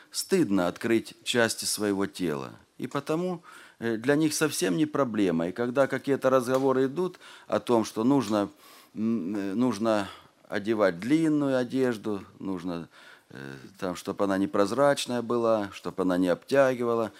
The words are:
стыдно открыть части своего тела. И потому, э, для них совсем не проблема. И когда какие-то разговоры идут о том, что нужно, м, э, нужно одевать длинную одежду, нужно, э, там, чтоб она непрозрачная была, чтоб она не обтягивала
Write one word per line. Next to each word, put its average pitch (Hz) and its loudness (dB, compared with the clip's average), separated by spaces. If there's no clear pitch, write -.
стыдно 98 0
открыть 113 -2
части 117 0
своего 101 0
тела. 73 -6
И 131 -10
потому, 165 -6
э, 117 -2
для 127 2
них 156 2
совсем 170 0
не 156 2
проблема. 107 0
И - -6
когда 123 0
какие-то 131 0
разговоры 131 2
идут 175 -4
о 107 0
том, 113 4
что 107 -4
нужно, 110 2
м, 107 -2
э, 98 -4
нужно 110 0
одевать 101 0
длинную 143 0
одежду, 117 -2
нужно, 87 -6
э, 67 -14
там, 90 -4
чтоб 98 -6
она 98 0
непрозрачная 117 2
была, 113 0
чтоб - -10
она 90 2
не 92 2
обтягивала 117 0